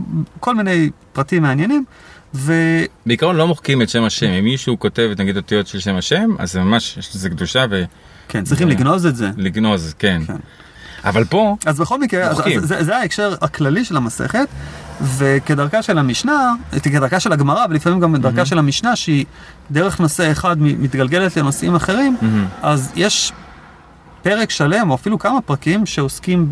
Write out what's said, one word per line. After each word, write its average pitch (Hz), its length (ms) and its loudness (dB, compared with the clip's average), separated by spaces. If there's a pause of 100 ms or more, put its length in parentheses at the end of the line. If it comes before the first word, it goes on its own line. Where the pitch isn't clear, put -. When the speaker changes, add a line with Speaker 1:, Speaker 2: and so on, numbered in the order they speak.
(400)
Speaker 1:
כל 247 140 0
מיני 180 360 2 (220)
פרטים 156 300 0
מעניינים, 180 420 2 (500)
ו- 139 180 -2 (540)
Speaker 2:
בעיקרון 120 300 2
לא 160 100 4
מוחקים 139 360 0
את 107 60 2
שם 117 160 0
השם. 110 260 0
אם 92 140 2
מישהו 123 340 -2
כותב, 110 400 0
נגיד, 98 180 0
אותיות 101 300 -2
של 98 140 -10
שם 98 160 -2
השם, 185 420 0
אז 90 140 -6
זה 92 80 -2
ממש, 107 360 0
יש - 200 -12
לזה 95 140 -4
קדושה 131 400 -2
ו- 92 140 0 (440)
Speaker 1:
כן, 104 160 -4
צריכים 151 240 2
Speaker 2:
ו- - 20 4
Speaker 1:
לגנוז 151 360 2
את 135 100 2
זה. 104 200 -2
Speaker 2:
לגנוז, 95 600 -2
כן. 92 280 0
Speaker 1:
כן. 76 100 -8 (680)
Speaker 2:
אבל 196 200 2
פה 208 320 2 (100)
Speaker 1:
אז 151 140 0
בכל 247 200 0
מקרה, 190 220 0
אז, 160 140 0
Speaker 2:
מוחקים. 202 220 0
Speaker 1:
אז 165 100 -2
זה, 170 160 -2
זה 196 120 0
ההקשר 208 440 -2
הכללי 156 440 0
של 180 120 -4
המסכת, 127 500 -2 (560)
וכדרכה 139 800 2
של 175 160 0
המשנה, 240 540 2 (300)
כדרכה 147 380 2
של 190 120 0
הגמרא, 151 380 2
ולפעמים 170 300 2
גם 165 160 4
כדרכה 127 180 0
Speaker 2:
מהמם. 170 120 2
Speaker 1:
של 165 120 0
המשנה, 156 380 2
שהיא 143 280 0 (460)
דרך 170 300 0
נושא 160 320 2
אחד 170 300 0
מ-, 143 200 2
מתגלגלת 143 540 0
לנושאים 160 380 0
אחרים, 240 480 2
Speaker 2:
מהמם. 107 240 2 (160)
Speaker 1:
אז 147 340 0
יש 196 360 0 (880)
פרק 208 280 0
שלם, 170 400 2
או 131 40 2
אפילו 202 240 -2
כמה 240 220 0
פרקים, 175 460 0
שעוסקים 160 640 0